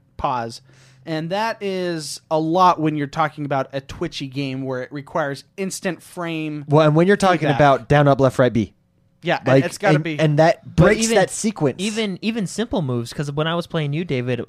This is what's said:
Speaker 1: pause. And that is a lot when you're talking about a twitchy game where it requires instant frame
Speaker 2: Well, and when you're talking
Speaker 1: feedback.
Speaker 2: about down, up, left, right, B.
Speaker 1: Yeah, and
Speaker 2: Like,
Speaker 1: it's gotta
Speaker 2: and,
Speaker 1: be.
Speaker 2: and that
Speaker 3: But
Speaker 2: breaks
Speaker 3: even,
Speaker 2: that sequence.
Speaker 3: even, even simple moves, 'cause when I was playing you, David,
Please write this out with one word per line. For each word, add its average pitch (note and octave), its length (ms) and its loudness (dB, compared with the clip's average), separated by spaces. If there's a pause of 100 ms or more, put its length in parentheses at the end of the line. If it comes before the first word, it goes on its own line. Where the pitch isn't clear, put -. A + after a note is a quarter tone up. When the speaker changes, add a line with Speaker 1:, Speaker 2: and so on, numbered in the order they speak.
(160)
Speaker 1:
pause. A#2+ 440 -6 (460)
And D#3+ 240 -6
that G#3+ 320 -4
is F3+ 580 -6 (100)
a D#3 100 0
lot E3+ 400 4
when D#3 160 0
you're C#3+ 100 -4
talking D3+ 380 -4
about C3+ 300 -4
a C#3 80 -6
twitchy - 440 -10
game C3+ 360 -8
where C3 200 -6
it - 80 -14
requires C#3+ 540 -6 (140)
instant F#3+ 440 -6
frame D#3 640 -8
Speaker 2:
Well, D3+ 200 6
and D3+ 100 4
when F3 100 6
you're G3+ 120 4
talking F3+ 220 2
Speaker 1:
feedback. D3 160 0
Speaker 2:
about C#3 340 4
down, D3 180 6
up, C3+ 120 4
left, C3 180 4
right, B2 140 4
B. G#2+ 200 -2 (500)
Speaker 1:
Yeah, E3 160 0
and - 80 -8
Speaker 2:
Like, C3+ 200 6
Speaker 1:
it's - 120 -8
gotta F#3 180 2
Speaker 2:
and, D#3 80 0
Speaker 1:
be. D#3 140 -4
Speaker 2:
and D3+ 200 2
that E3 260 4
Speaker 3:
But E3 200 2
Speaker 2:
breaks G#3+ 200 4
Speaker 3:
even, A3+ 120 0
Speaker 2:
that F#3+ 140 4
sequence. D#3 480 -2
Speaker 3:
even, G#3 440 -4
even A3 240 -2
simple - 360 -4
moves, A#2+ 300 -4
'cause D3 180 -6
when D3+ 160 -4
I E3 80 -2
was E3+ 140 -4
playing D3+ 240 -4
you, E3 120 -4
David, B2 440 -4